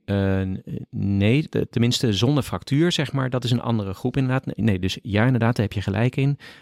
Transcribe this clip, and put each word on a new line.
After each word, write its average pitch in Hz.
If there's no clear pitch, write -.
Eh, 101
n-, 95
nee, 101
de, -
tenminste 117
zonder 123
fractuur, 143
zeg 143
maar, 131
dat 127
is 120
een 120
andere 107
groep 123
inderdaad. 131
Nee, -
nee, 98
dus 92
ja, 104
inderdaad, 120
daar 104
heb -
je 101
gelijk 104
in. 139